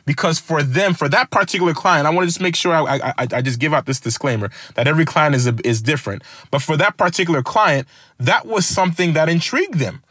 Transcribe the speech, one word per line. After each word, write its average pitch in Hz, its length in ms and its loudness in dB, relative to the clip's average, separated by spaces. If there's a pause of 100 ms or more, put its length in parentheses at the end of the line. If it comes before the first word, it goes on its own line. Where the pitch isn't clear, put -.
because 160 340 0
for 160 220 -2
them, 170 320 2
for 143 160 -2
that 226 220 2
particular 180 420 0
client, 156 320 2
I 156 60 2
wanna 180 160 2
just 170 140 -4
make 180 140 -2
sure 175 200 0
I, 139 220 0
I, 127 200 -4
I, 127 160 -2
I 127 80 0
just 127 180 -2
give 151 140 0
out 143 140 0
this 131 120 -2
disclaimer 113 520 -2 (240)
that 117 120 0
every 156 180 2
client 151 280 2
is 127 140 2
a, 120 160 0
is 117 180 0
different. 117 400 -4 (300)
But 139 100 0
for 156 160 -2
that 196 200 0
particular 175 440 0
client, 156 460 2 (320)
that 165 260 2
was 214 220 0
something 180 460 0
that 156 140 2
intrigued 233 520 -2
them. 104 320 -6